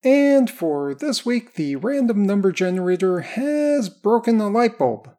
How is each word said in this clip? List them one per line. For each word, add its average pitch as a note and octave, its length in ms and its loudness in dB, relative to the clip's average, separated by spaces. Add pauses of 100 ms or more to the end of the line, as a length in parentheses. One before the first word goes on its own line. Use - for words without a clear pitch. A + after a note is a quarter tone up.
And C#4 440 4
for C#3+ 460 -4
this C4+ 320 -6
week, A#3+ 280 -4
the C#3+ 220 -4
random A3+ 480 0
number G3 280 2
generator F#3 680 -2
has D4 680 -2
broken A3+ 520 0
a G#3 80 -2
light A3+ 300 0
bulb. A#2 400 -2